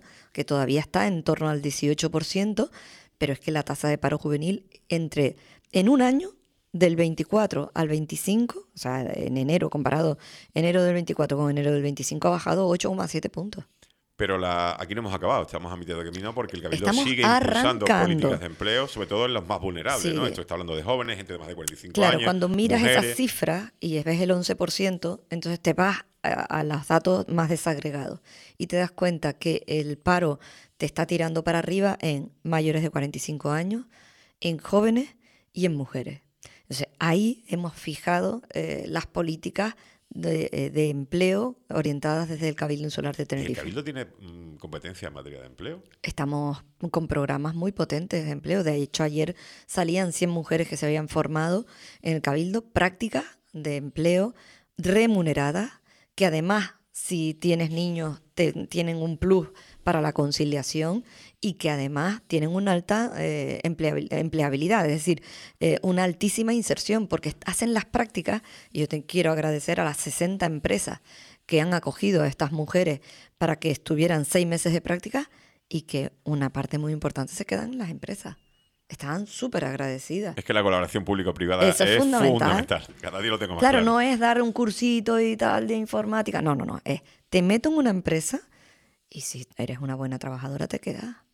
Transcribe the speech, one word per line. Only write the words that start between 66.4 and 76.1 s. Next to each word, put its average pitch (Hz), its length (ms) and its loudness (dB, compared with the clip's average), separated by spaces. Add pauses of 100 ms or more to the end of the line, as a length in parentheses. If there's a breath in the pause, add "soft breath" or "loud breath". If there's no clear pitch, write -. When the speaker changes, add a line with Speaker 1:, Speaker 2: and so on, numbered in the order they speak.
Speaker 1:
inserción, 214 540 0
porque 160 220 -2
est-, - 160 -10
hacen 226 280 0
las 220 120 0
prácticas, 220 560 -2 (300 loud breath)
y - 80 -4
yo 151 80 2
te 151 180 -4
quiero 165 260 2
agradecer 156 480 0
a 175 60 2
las 147 120 -2
sesenta 180 480 0
empresas 160 560 0 (440 loud breath)
que 156 160 4
han 175 120 2
acogido 170 500 2
a 147 40 4
estas 139 240 -2
mujeres 156 500 0 (360 loud breath)
para 156 200 2
que 160 140 -2
estuvieran 156 540 2
seis 180 220 2
meses 170 260 0
de 170 80 0
práctica 214 480 -4 (400 soft breath)
y 160 120 -4
que 139 300 -6 (120)